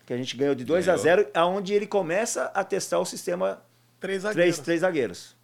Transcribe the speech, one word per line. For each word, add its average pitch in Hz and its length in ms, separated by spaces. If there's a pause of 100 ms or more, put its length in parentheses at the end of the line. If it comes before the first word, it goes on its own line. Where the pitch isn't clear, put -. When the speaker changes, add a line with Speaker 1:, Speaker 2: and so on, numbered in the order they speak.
Speaker 1:
que 127 80
a 123 40
gente 127 180
ganhou 139 200
de 123 100
dois 170 240
a 170 80
zero, 180 260
Speaker 2:
Ganhou. - 80 (180)
Speaker 1:
aonde 196 240
ele 208 140
começa 208 640
a 196 100
testar 185 360
o 180 60
sistema 190 560 (380)
Speaker 3:
Três 190 220
Speaker 1:
três, 208 140
Speaker 3:
zagueiros. 170 240
Speaker 1:
três 160 220
zagueiros. 143 600